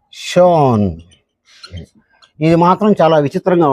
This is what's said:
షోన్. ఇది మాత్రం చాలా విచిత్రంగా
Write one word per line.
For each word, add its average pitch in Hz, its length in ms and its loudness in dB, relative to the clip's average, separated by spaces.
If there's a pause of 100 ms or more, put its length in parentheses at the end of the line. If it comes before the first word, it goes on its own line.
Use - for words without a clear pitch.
(140)
షోన్. 147 720 0 (1600)
ఇది 165 200 2
మాత్రం 185 260 0 (100)
చాలా 160 240 2
విచిత్రంగా 175 480 -2